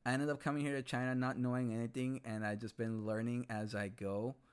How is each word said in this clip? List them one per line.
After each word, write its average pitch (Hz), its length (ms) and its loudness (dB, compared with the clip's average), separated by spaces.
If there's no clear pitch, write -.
I 123 80 2
ended 143 180 2
up 143 100 -2
coming 147 240 0
here 143 120 0
to 135 60 0
China 127 320 0
not 127 240 2
knowing 123 340 2
anything, 127 520 -2
and 110 200 -2
I've 104 160 0
just 110 160 -6
been 113 300 0
learning 117 440 0
as 107 240 -2
I 101 140 0
go. 101 480 -2